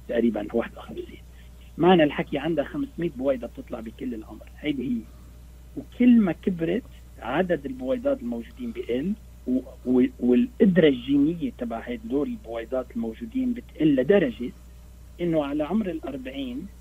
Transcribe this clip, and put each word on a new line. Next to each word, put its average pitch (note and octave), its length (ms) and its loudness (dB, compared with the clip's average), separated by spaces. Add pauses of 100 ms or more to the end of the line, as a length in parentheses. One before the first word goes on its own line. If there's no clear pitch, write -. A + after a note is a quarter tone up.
تقريبا A#2 460 0
واحد A2+ 240 -2
وخمسين. - 400 -14 (600)
معنى E3+ 260 6
الحكي D3 340 -2
عندها C#3+ 280 -2
خمسمية D#3 440 -6
بويضة B2+ 380 -4
بتطلع - 320 -12
بكل A2+ 340 -10
العمر، G#2+ 320 -14 (140)
هيدي C#3+ 240 -4
هي. A#2+ 180 -2 (760)
وكل A#3+ 440 6
ما F#3 100 2
كبرت F3 520 -2 (360)
عدد D3+ 460 -2
البويضات C3 560 -2
الموجودين A#2 500 -8
بقل B2+ 420 -4 (340)
و-، B2+ 120 0 (260)
و-، B2+ 200 6 (140)
والقدرة B2+ 680 4
الجينية C#3 720 2
تبع A2+ 220 -6
هيدول B2 480 -4
البويضات A#2 580 -8 (100)
الموجودين A#2 580 -4
بتقل - 420 2
لدرجة C3 560 2 (680)
إنه D#3+ 240 0
على D3 180 -4
عمر F#3 260 -2
الأربعين C3+ 800 -10 (140)